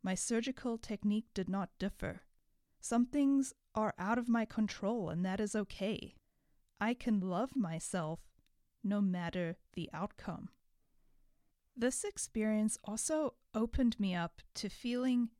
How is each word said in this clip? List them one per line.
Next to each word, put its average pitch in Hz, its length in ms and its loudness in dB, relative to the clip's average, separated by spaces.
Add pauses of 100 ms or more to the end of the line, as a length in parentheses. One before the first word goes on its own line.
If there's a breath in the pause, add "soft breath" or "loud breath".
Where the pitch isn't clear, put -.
My 190 100 0
surgical 233 640 -2
technique 208 560 -2
did 185 160 -2
not 190 300 -2
differ. - 420 -4 (580)
Some 240 280 4
things 277 460 4 (200)
are 214 240 2
out 220 220 2
of 240 100 -2
my 226 160 6
control, 214 640 -2
and 175 160 0
that 190 140 0
is 214 160 -2
okay. 202 600 -4 (640)
I 220 140 2
can 226 260 2
love 185 360 0
myself 170 640 -2 (640)
no 202 180 2
matter 180 560 0 (160)
the - 200 -6
outcome." - 580 -8 (1200)
This 247 280 0
experience 220 800 0
also 294 520 -2 (180)
opened 233 460 2
me 190 160 2
up 170 260 -4 (140)
to 202 140 -4
feeling 247 680 0